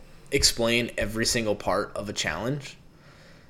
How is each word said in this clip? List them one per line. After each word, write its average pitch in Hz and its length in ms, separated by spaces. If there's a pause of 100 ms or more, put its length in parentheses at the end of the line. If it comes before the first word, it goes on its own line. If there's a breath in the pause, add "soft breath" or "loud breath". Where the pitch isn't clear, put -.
(300)
explain 117 680
every 110 300
single 110 300
part 98 400
of 104 120
a 104 40
challenge. 107 640 (720 soft breath)